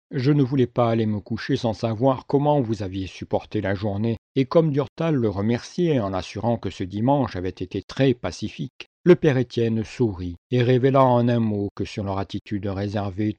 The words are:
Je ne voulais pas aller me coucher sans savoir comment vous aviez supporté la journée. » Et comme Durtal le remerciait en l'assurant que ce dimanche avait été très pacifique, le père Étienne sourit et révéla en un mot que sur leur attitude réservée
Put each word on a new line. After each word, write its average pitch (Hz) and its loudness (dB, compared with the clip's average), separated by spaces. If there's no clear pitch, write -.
Je 143 2
ne 147 4
voulais 127 2
pas 117 2
aller 113 2
me 107 -2
coucher 117 -4
sans 117 -2
savoir 120 0
comment 147 2
vous 110 -2
aviez 95 -6
supporté - -6
la 98 -2
journée. » 104 -2
Et 131 2
comme 160 4
Durtal 147 -2
le 120 2
remerciait 117 0
en 98 -2
l'assurant 101 -2
que - -8
ce 95 -8
dimanche 110 0
avait 90 -4
été 92 -8
très 135 2
pacifique, - -8
le 175 8
père 143 2
Étienne 117 0
sourit 92 -4
et 123 2
révéla 127 4
en 123 4
un 120 2
mot 104 -2
que 101 -6
sur 101 -6
leur 98 -4
attitude 98 -6
réservée 101 -2